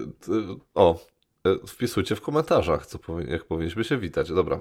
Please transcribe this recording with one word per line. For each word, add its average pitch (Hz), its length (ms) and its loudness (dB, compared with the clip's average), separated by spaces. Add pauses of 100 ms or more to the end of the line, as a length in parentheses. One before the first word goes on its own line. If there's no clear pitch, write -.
(200)
t-, - 120 -6 (440)
o, 85 300 4 (380)
e, 92 240 2
wpisujcie - 480 -2
w - 60 -8
komentarzach, 147 640 0
co - 120 -14
powi-, 82 340 -6
jak 80 140 -4
powinniśmy 85 380 -2
się 139 140 -2
witać. 92 340 -2
Dobra. 87 300 2